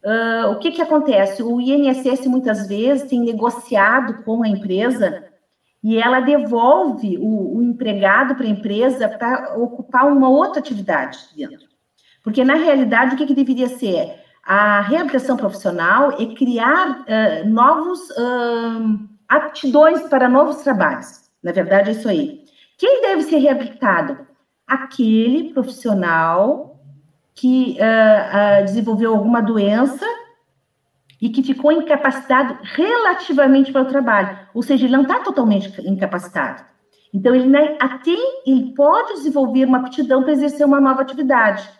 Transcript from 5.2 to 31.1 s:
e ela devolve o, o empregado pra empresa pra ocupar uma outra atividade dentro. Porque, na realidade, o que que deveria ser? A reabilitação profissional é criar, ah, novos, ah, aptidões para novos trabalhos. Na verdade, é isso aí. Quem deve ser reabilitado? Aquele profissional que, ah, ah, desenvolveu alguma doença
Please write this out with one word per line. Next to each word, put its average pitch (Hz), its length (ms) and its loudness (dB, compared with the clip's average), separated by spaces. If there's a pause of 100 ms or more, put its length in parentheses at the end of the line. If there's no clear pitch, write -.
e 220 140 0
ela 233 220 2
devolve 254 1000 0
o, 214 400 -4
o 240 40 0
empregado 220 720 0
pra 254 120 -6
empresa 214 600 -2
pra 240 480 -6
ocupar 247 500 -2
uma 277 220 4
outra 370 300 2
atividade 175 600 -6 (180)
dentro. 135 320 -16 (560)
Porque, 226 180 -2
na 262 120 4
realidade, 262 600 2
o 262 40 -4
que 302 80 -2
que 277 80 2
deveria 254 340 0
ser? 185 580 -6 (180)
A 208 360 2
reabilitação 262 560 -2
profissional 190 840 0
é 220 140 -2
criar, 254 760 0
ah, 202 360 0
novos, 302 560 2 (160)
ah, 233 800 -2 (320)
aptidões 302 720 2
para 254 260 0
novos 285 300 2
trabalhos. 185 640 -4 (200)
Na 269 100 -6
verdade, 196 380 2
é - 20 -2
isso 220 160 -6
aí. 160 360 -4 (340)
Quem 494 240 2
deve 392 200 0
ser 320 160 0
reabilitado? 233 800 0 (460)
Aquele 254 880 0
profissional 190 1300 -2 (540)
que, 254 460 0
ah, 220 520 4
ah, 202 300 4
desenvolveu 220 520 0
alguma 226 260 2
doença 226 680 0 (1120)